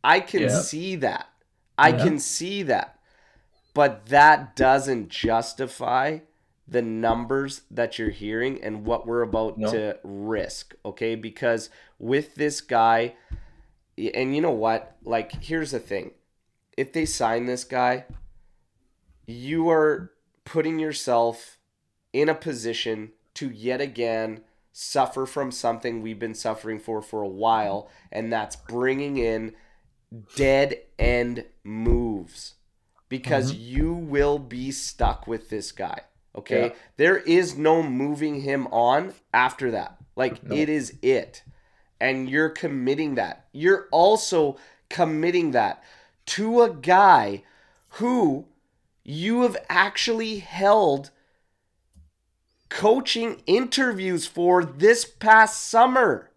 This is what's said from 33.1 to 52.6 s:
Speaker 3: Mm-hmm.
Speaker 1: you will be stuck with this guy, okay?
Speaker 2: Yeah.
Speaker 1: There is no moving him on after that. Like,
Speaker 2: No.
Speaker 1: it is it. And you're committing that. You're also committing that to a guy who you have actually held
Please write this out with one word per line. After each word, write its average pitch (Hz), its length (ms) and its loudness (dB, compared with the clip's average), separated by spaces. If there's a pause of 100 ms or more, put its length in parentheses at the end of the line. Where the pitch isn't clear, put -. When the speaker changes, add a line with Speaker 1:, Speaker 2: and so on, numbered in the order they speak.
Speaker 3:
Mm-hmm. 113 100 -12
Speaker 1:
you 143 320 -2
will 143 440 0
be 127 340 -10
stuck - 540 -4
with 113 220 -8
this 104 220 -8
guy, 90 300 -10 (340)
okay? 120 340 -2
Speaker 2:
Yeah. - 40 -8 (240)
Speaker 1:
There 175 220 4
is 165 380 2
no 160 260 2
moving 143 580 -4
him 139 280 -4
on 135 460 0 (180)
after 127 380 0
that. 98 260 -8 (200)
Like, 131 260 -2
Speaker 2:
No. 147 140 -8
Speaker 1:
it 151 120 0
is 147 340 -4
it. - 420 0 (560)
And 131 280 0
you're 151 200 0
committing 143 680 -4
that. 98 380 -6
You're 175 400 2
also 170 640 2 (340)
committing 165 600 0
that 107 300 0 (440)
to 226 360 2
a 202 120 4
guy 151 720 6 (560)
who 202 460 0 (580)
you 202 380 -2
have 208 140 0 (120)
actually 220 680 -2
held 180 720 2 (1600)